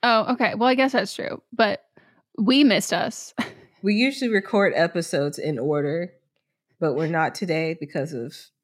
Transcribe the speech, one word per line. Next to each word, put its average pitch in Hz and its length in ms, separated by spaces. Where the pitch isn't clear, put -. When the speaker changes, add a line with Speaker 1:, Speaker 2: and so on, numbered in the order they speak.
Speaker 1:
Oh, 226 280
okay. 233 220
Well, 226 120
I 262 80
guess 269 160
that's 196 240
true. - 260
But 220 320
we 262 280
missed 202 260
us. - 480
<laughs> - 40
Speaker 2:
We 202 120
usually 262 360
record 196 460
episodes 160 640
in 143 220
order, 147 540
but 156 140
we're 156 140
not 160 280
today 160 420
because 143 360
of 123 200